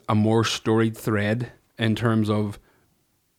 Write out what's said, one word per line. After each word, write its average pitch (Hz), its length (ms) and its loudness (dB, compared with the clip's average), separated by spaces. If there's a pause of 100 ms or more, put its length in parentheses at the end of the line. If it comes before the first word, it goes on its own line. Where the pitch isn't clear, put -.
a 113 60 2
more 110 280 4
storied 113 540 0
thread 110 540 -2 (280)
in 110 160 0
terms 110 340 0
of 104 300 -4 (800)